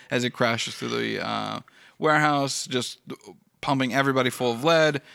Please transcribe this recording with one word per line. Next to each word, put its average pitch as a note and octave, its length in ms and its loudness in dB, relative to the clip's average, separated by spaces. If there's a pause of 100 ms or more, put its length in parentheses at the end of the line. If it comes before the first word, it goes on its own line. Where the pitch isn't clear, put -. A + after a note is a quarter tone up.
(120)
as B2 120 0
it B2 80 -2
crashes A#2 440 -2
through A#2+ 140 -8
the, A2 380 -4
uh, A2 340 -6 (360)
warehouse, D3+ 680 2
just B2 320 -4 (600)
pumping C3 300 0
everybody C3+ 380 2
full B2 220 0
of A#2 120 -4
lead. D#3 380 4 (140)